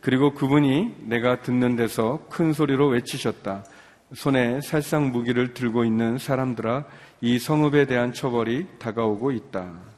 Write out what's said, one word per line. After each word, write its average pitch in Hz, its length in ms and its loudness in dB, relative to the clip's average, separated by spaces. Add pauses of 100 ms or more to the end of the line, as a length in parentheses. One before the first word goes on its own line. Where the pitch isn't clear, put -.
그리고 135 320 4
그분이 143 720 2
내가 120 340 0
듣는 123 360 0
데서 117 520 -2
큰 160 240 0
소리로 143 360 2
외치셨다. 117 760 -4 (480)
손에 131 480 0
살상 147 520 -2
무기를 123 420 -2
들고 120 320 0
있는 113 320 0
사람들아, 131 680 -2 (380)
이 120 160 2
성읍에 147 480 4
대한 120 260 0
처벌이 120 540 -2 (120)
다가오고 113 540 -2
있다. 92 400 -8 (260)